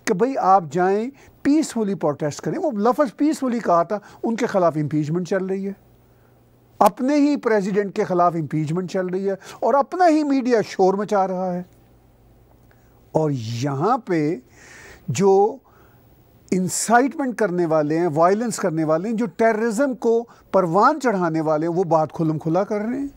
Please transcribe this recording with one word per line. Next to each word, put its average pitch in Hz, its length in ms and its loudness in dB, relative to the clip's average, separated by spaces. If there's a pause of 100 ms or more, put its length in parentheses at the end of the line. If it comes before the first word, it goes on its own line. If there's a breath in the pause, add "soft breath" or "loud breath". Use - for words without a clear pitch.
कि 220 80 0
भाई 247 200 0
आप 185 360 4
जाएं 190 400 0 (340 soft breath)
पीसफुली 226 520 0
प्रोटेस्ट 147 460 -4
करें। 185 160 -4
वो 311 200 -2
लफ्ज़ 247 400 2
पीसफुली 262 420 0
कहा 170 240 2
था, 202 160 -6 (240 loud breath)
उनके 226 220 -2
ख़िलाफ़ 170 320 2
इम्पीचमेंट 151 500 -2
चल 190 200 -2
रही 190 160 -6
है, 196 120 -8 (1040 soft breath)
अपने 254 380 2
ही 285 200 2
प्रेसिडेंट 202 560 0
के 208 100 -2
ख़िलाफ़ 175 320 2
इम्पीचमेंट 160 540 -4
चल 185 180 -4
रही 190 160 -4
है 190 140 -2 (240 loud breath)
और 233 120 2
अपना 359 320 2
ही 311 180 4
मीडिया 247 400 2
शोर 185 320 2
मचा 202 280 0
रहा 185 280 -4
है। 180 120 -6 (1500 soft breath)
और 156 180 2
यहाँ 135 680 -4
पे 170 420 -2 (680 loud breath)
जो 196 480 4 (960 soft breath)
इंसाइटमेंट 240 840 0
करने 180 320 -2
वाले 156 300 0
हैं, 175 120 0
वायलेंस 185 500 0
करने 160 260 -2
वाले 160 240 0
हैं, 226 80 -4
जो 233 120 -2
टेररिज्म 226 680 0
को 233 240 0 (320 soft breath)
परवान 196 460 4
चढ़ाने 180 440 0
वाले 156 240 0
हैं, 170 80 -2
वो 190 120 0
बात 156 260 2
खुल्म 156 260 -2
खुला 170 260 0
कर 208 160 -6
रहे 240 180 -6
हैं 277 180 -8